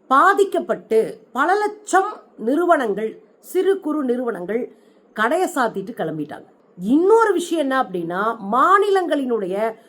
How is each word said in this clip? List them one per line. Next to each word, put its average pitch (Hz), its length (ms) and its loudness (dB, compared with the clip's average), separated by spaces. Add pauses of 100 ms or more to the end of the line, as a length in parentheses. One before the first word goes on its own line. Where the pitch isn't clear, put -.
பாதிக்கப்பட்டு 262 1200 2
பல 311 240 0
லட்சம் 415 680 -2 (160)
நிறுவனங்கள், 240 840 0 (160)
சிறு 381 400 -2
குறு 302 240 -4
நிறுவனங்கள் 233 720 -4 (380)
கடையை 311 420 0
சாத்திட்டு 220 340 -4
கிளம்பிட்டாங்க. 156 560 -8 (340)
இன்னொரு 370 540 4
விஷயம் 330 280 -2
என்ன 262 200 0
அப்படின்னா, 185 560 -4 (140)
மாநிலங்களினுடைய 269 1200 0 (140)